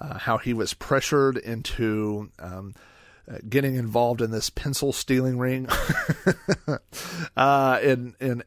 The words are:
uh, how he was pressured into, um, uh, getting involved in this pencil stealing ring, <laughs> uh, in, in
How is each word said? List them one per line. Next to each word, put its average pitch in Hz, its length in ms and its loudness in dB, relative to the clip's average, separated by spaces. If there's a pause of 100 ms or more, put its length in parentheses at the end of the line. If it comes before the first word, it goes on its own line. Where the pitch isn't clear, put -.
uh, - 160 -10
how 113 220 0
he 123 140 -2
was 110 200 -2
pressured 135 640 2
into, 107 920 -2 (100)
um, 95 340 -12 (580)
uh, - 60 -12 (100)
getting 131 280 2
involved 120 460 0
in 113 100 0
this 107 180 -4
pencil 139 420 -2
stealing 127 460 2
ring, 127 300 -2 (880)
<laughs> - 800 -8
uh, 135 460 6
in, 123 360 2
in 123 280 -2